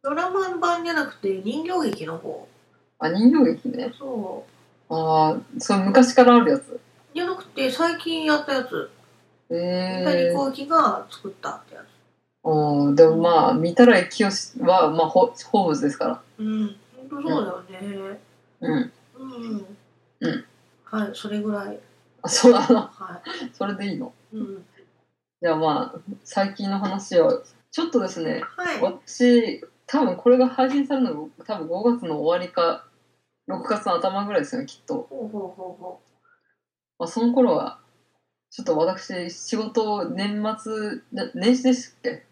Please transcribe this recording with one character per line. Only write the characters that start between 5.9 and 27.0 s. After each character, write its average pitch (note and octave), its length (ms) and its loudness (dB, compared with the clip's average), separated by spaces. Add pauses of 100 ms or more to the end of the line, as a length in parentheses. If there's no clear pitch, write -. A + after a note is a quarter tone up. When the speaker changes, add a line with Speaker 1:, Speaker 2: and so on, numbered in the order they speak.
Speaker 2:
か B3+ 100 8
ら A#3+ 140 10
あ - 20 8
る F#3+ 120 4
や - 80 0
つ？ - 200 -16 (340)
Speaker 1:
じ E4 80 -4
ゃ F4+ 60 -2
な F#4+ 80 -4
く - 100 -16
て、 C4+ 240 -4
最 E4+ 280 -2
近 D#4+ 260 -6
や D4+ 140 2
っ C#4+ 80 -4
た C#4 80 -4
や C4 100 -2
つ。 - 260 -8 (600)
Speaker 2:
へ E3 40 -6
ー。 F3+ 520 -4
Speaker 1:
三 F3+ 80 2
谷 - 200 2
幸 C4+ 200 -2
喜 C#4+ 140 -10
が D#4 440 2
作 - 160 -18
っ - 60 -12
た - 180 -12
っ - 140 -16
て - 100 -20
や - 60 -20
つ。 - 40 -20 (580)
Speaker 2:
あ D#3+ 60 -4
ー、 D3 460 2
で D#3+ 120 12
も D#3+ 100 4
ま E3 320 4
あ、 - 20 2
Speaker 1:
う - 80 2
ん。 - 20 0
Speaker 2:
見 F3 140 -2
た A#3+ 100 12
ら G3 200 8
清 G3+ 220 -2 (360)
は、 F3 260 6
ま D#3+ 140 2
あ、 D#3 40 2
ホ-、 E3+ 240 4 (200)
ホ - 140 2
ー - 20 0
ム D3+ 80 2
ズ C3+ 80 -4
で C#3+ 80 0
す - 60 -14
か - 80 -4
ら。 B3 160 -4 (180)
Speaker 1:
う G#3+ 40 -6
ん。 G#3+ 320 -4 (340)
ほ C#4+ 100 -12
ん C#4 40 -10
と C#4+ 60 -4
そ B3 120 0
う G3+ 40 -4 (240)
だ F#3+ 80 -18
よ F#3+ 60 -14
ね。 G3 360 -12 (420)
Speaker 2:
う E3 60 -6
ん。 D#3 40 -2
う D#3 40 0
ん。 B2 160 -2 (280)
Speaker 1:
う C4 60 -16
ん C4 60 -14
う A#3 260 -12
ん。 F#3+ 80 -12 (560)
Speaker 2:
う E3 60 -4
ん。 - 180 -6 (400)
Speaker 1:
は G#3+ 200 -4
い、 - 80 -10
そ - 160 -12
れ G#3 120 -4
ぐ G#3 100 -4
ら G3+ 200 -8
い。 - 80 -14 (440)
Speaker 2:
あ、 - 60 -8
そ - 200 8
う A#3+ 40 10
な A3+ 140 2
の？ A3+ 140 4
Speaker 1:
は F3 420 -16
い。 - 300 -12
Speaker 2:
そ G3 140 -4
れ G3+ 80 -4
で G3 100 -10
い F#3+ 80 -6
い C#3+ 40 -8
の？ B2+ 140 -12 (220)
Speaker 1:
う A3 60 -12
ん。 G3 260 -12 (800)
Speaker 2:
じ F3 40 0
ゃ D#3+ 60 2
あ - 20 0
ま D#3 400 -2
あ、 E3 40 -16 (240)
最 G3 320 -2
近 G3 160 -6
の G3 80 -4
話 G3 400 -2